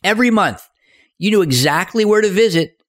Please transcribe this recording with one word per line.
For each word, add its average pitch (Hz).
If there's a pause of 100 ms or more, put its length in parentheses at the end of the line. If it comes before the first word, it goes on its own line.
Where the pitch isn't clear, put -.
Every 226
month, 185 (520)
you 208
knew 208
exactly 151
where 214
to 214
visit 180 (120)